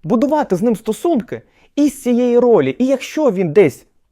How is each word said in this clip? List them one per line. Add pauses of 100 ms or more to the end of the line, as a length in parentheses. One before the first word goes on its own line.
будувати
з
ним
стосунки (340)
із
цієї
ролі.
І
якщо
він
десь (260)